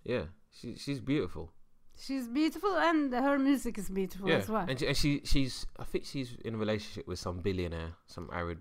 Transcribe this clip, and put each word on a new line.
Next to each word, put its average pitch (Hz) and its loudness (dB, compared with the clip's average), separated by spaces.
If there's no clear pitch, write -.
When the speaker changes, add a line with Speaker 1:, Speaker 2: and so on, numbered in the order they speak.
Speaker 1:
Yeah, 117 0
she, - -12
she's 139 -4
beautiful. 95 -2
Speaker 2:
She's 269 -4
beautiful, 320 0
and 302 4
her 277 4
music 269 2
is 190 -4
beautiful 190 -2
Speaker 1:
Yeah, 165 6
Speaker 2:
as 196 0
well. 214 0
Speaker 1:
and 135 -2
she, 127 0
and 139 2
she, 143 4
she's, 135 4
I - -6
think - -2
she's 123 -6
in 113 -4
a - -4
relationship 104 -2
with 90 -6
some 90 -4
billionaire, 82 -2
some - -10
Arab 85 -4